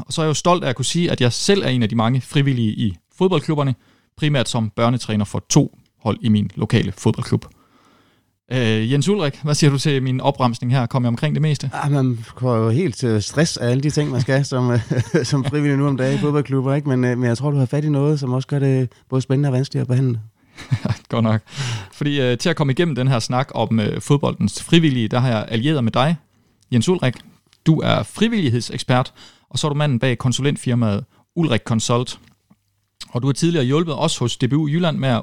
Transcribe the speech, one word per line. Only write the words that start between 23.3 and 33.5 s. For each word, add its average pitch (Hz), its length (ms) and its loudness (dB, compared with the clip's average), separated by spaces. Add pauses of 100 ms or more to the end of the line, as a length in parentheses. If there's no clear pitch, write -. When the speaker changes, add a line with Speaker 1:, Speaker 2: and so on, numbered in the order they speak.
Speaker 1:
om, 110 260 0
øh, 104 220 -2
fodboldens 127 640 0
frivillige, 143 440 2
der 123 120 0
har 127 100 2
jeg 110 180 -2
allieret 127 360 -2
med 113 80 0
dig, 147 240 2 (580)
Jens 120 160 2
Ulrik. 151 260 2 (500)
Du 160 140 4
er - 240 2
frivillighedsekspert, 131 1120 0 (360)
og 131 100 -6
så 165 80 -2
er - 20 2
du 147 60 -4
manden 147 240 0
bag 123 180 0
konsulentfirmaet 120 840 0 (320)
Ulrik 139 300 2
Consult. 120 540 -2 (880)
Og - 120 -6
du 131 60 0
har 139 60 2
tidligere 165 320 0